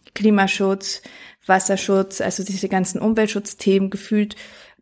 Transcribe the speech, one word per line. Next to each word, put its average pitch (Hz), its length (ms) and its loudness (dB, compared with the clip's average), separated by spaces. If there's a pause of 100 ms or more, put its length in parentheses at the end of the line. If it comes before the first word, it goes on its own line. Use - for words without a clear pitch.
(140)
Klimaschutz, 196 880 2 (420)
Wasserschutz, 190 760 0
also 190 220 -4
diese 190 260 -6
ganzen 190 320 0
Umweltschutzthemen 202 920 0
gefühlt, 208 440 -2 (480)